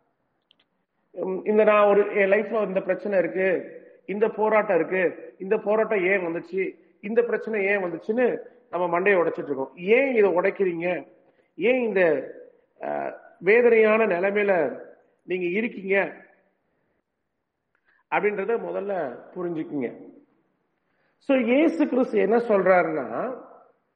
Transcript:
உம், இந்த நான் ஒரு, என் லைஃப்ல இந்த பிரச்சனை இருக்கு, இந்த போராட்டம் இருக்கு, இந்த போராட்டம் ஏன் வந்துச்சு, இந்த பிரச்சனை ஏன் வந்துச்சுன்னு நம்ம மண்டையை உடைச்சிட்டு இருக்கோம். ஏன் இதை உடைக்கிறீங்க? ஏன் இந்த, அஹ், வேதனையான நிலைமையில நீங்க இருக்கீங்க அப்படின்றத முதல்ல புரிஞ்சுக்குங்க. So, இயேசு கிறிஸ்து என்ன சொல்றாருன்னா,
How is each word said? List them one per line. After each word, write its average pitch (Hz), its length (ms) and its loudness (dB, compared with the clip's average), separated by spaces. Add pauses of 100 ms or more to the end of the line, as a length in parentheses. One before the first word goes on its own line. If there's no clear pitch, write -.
(1120)
உம், 185 340 -8
இந்த 214 200 4
நான் 208 220 6
ஒரு, 202 280 4
என் 196 160 2
லைஃப்ல 214 360 0
இந்த 185 140 -2
பிரச்சனை 190 380 -4
இருக்கு, 170 600 -2 (280)
இந்த 208 220 0
போராட்டம் 214 480 2
இருக்கு, 165 640 -2
இந்த 190 180 -2
போராட்டம் 214 480 0
ஏன் 185 220 0
வந்துச்சு, 170 520 -6 (220)
இந்த 220 220 0
பிரச்சனை 214 420 -2
ஏன் 196 200 0
வந்துச்சுன்னு 214 540 -2 (320)
நம்ம 175 300 -2
மண்டையை 196 160 4
உடைச்சிட்டு 165 280 0
இருக்கோம். 135 320 -6
ஏன் 240 380 2
இதை 202 160 4
உடைக்கிறீங்க? 175 760 -2 (500)
ஏன் 247 260 0
இந்த, 185 500 0 (480)
அஹ், 71 340 -6 (240)
வேதனையான 220 680 4
நிலைமையில 190 760 0 (420)
நீங்க 180 240 -6
இருக்கீங்க 190 640 -2 (2000)
அப்படின்றத 196 480 -2
முதல்ல 180 600 -6 (160)
புரிஞ்சுக்குங்க. 156 760 -6 (1080)
So, - 180 0
இயேசு 262 520 2
கிறிஸ்து 247 300 0
என்ன 196 180 2
சொல்றாருன்னா, 180 1040 0 (580)